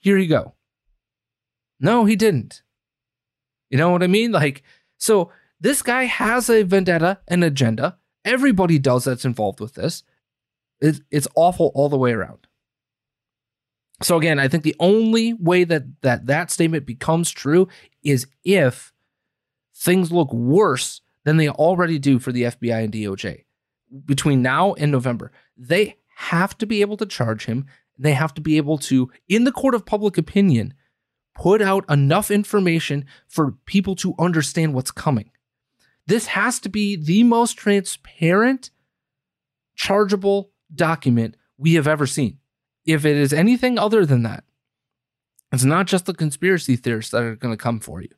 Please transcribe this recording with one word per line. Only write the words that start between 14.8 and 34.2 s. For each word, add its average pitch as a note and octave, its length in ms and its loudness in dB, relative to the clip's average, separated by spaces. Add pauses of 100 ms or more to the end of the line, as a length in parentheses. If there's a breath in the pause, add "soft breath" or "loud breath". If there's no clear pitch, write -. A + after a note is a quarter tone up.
way F3+ 320 2
that, D3+ 380 -4
that, A#2+ 240 0
that D#3 240 -2
statement D#3+ 340 -2
becomes D#3+ 460 -4
true F3 380 0 (340 loud breath)
is C3+ 240 0 (180)
if F3 480 0 (840)
things F3 380 0
look E3+ 220 0
worse C3 680 0 (240)
than D#3 140 2
they D#3 100 2
already E3 500 0
do C#3 200 2
for B2+ 140 -4
the B2 120 -2
F A#2+ 160 -6
B A#2+ 100 -2
I A2+ 100 -2
and G#2+ 120 -4
D G#2+ 160 -6
O G2 80 -6
J - 300 -12 (580)
between C#3 380 0
now D3 320 0
and D3 180 -2
November. B2 400 -4 (240 soft breath)
They E3+ 400 -2 (200)
have - 420 -4
to A3 80 -4
be G#3 160 0
able G#3 160 -2
to A3 80 -6
charge A2+ 400 -6
him. B2 180 -6 (340 soft breath)
They D3 140 0
have D3+ 220 -2
to D#3 80 -14
be D3+ 160 0
able D3+ 200 -2
to, C3 320 0 (180 soft breath)
in A3+ 160 2
the C#4 80 0
court C4 220 -2
of A3 120 -4
public G#3 320 -2
opinion, D#3+ 560 0 (600)
put G#3 280 0
out G3 260 0
enough D3 420 2
information E3+ 760 -2 (200 soft breath)
for D3+ 260 -2 (120)
people G3 320 -2
to - 220 -6
understand D#3+ 560 -2